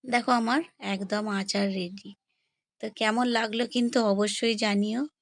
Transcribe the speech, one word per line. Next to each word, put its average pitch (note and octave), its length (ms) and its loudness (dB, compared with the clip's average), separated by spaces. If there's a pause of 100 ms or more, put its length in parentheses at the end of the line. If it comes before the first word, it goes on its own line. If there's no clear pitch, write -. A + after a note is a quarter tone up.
দেখো, A#3+ 280 0
আমার A#3+ 300 2 (260)
একদম G3 420 -2
আচার G3 420 -2
রেডি। F#3+ 380 -6 (760)
তো - 20 -8 (100)
কেমন A3+ 320 2
লাগলো A3+ 400 0
কিন্তু A#3+ 360 2
অবশ্যই G#3 520 2
জানিও। G#3+ 460 0 (200)